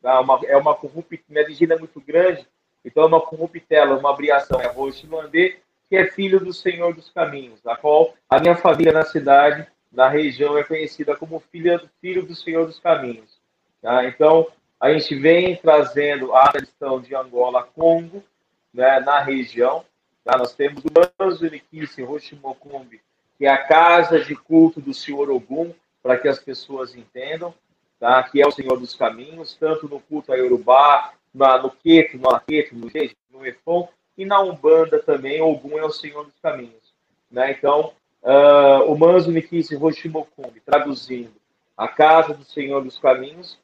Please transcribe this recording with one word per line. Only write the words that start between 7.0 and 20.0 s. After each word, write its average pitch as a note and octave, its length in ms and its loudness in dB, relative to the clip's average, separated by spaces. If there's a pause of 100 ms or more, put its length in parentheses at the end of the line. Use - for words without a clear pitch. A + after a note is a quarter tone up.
Caminhos, C#3+ 560 -8
a A#2 120 -6
qual D3+ 360 2 (160)
a C3+ 100 2
minha E3+ 160 2
família E3 360 2
na D#3 140 2
cidade, D3 600 2 (280)
na C3 160 4
região, D3 480 -2
é D3 60 -2
conhecida D3 520 -8
como D#3+ 260 -14 (100)
filha, E3+ 300 -2 (200)
filho F3+ 220 -8
do E3+ 120 -16
Senhor E3 300 -4
dos D#3+ 140 -18
Caminhos, C3 600 -8 (420)
tá? B2 240 -2
Então, D#3 420 2 (320)
a C#3 140 0
gente D3 220 -4
vem E3+ 400 2
trazendo C#3+ 800 0
a C#3 140 6
tradição C3+ 520 -6
de B2+ 140 -14
Angola, B2 480 -4
Congo, E3 600 -2 (480)
né, C3 280 2
na C#3 220 0
região, C3+ 640 -4 (400)